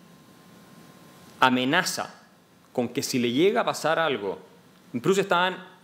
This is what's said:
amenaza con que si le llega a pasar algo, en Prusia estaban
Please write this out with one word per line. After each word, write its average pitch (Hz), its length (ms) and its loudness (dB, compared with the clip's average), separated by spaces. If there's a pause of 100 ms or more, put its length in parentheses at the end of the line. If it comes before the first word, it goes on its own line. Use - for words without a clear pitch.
(1400)
amenaza 127 840 0 (500)
con 120 180 -4
que - 120 -4
si - 160 -4
le 120 140 0
llega 190 300 2
a 190 40 0
pasar 156 320 0
algo, 113 400 -2 (560)
en 120 80 -6
Prusia 190 200 2
estaban 185 360 0 (260)